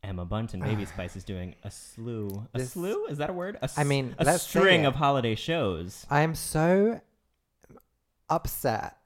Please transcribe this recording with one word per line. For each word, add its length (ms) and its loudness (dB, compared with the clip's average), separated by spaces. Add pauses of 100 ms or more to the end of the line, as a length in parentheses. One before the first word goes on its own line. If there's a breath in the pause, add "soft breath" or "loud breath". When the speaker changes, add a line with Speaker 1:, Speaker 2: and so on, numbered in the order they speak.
Speaker 1:
Emma 220 -6
Bunt 300 -4
and 100 -6
Baby 220 0
Speaker 2:
<sighs> 80 -12
Speaker 1:
Spice 240 -8
is 80 -12
doing 300 -8 (100)
a 40 -8
slew. 840 -8
A 60 -2
Speaker 2:
This 120 -4
Speaker 1:
slew? 360 -4
Is 100 -6
that 140 -2
a 20 -4
word? 240 -6
A 60 -8
Speaker 2:
I 180 -2
Speaker 1:
s-, 40 4
Speaker 2:
mean, 320 0
Speaker 1:
a 60 0
Speaker 2:
let's 200 4
say 180 0
Speaker 1:
string 240 8
Speaker 2:
it. 20 6
Speaker 1:
of 80 2
holiday 400 2
shows. 760 -2
Speaker 2:
I 120 4
am 140 2
so 680 2 (1300)
upset 760 -2